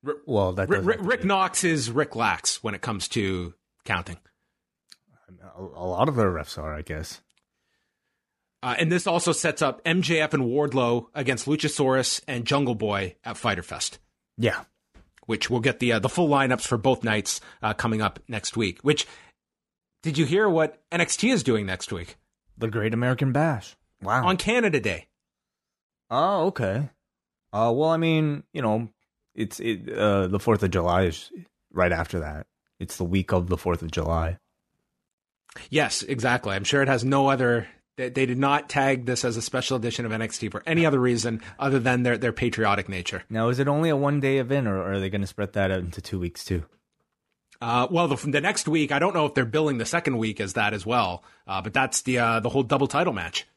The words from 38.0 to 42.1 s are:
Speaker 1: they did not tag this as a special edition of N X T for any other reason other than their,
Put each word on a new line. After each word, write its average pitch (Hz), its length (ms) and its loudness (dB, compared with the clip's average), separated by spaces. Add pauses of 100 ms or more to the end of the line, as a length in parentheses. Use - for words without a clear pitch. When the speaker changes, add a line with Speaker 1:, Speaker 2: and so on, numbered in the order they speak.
Speaker 1:
they 131 160 0
did 123 140 -2
not 143 300 2
tag 135 360 2
this 123 180 -2
as 117 140 -2
a 117 40 -4
special 127 360 -2
edition 117 280 -4
of 110 60 -4
N 110 100 -4
X 110 160 -6
T 104 120 -6
for 101 160 -10
any 165 200 2
other 143 140 4
reason 120 420 2 (180)
other 135 200 2
than 123 240 2
their, 120 140 2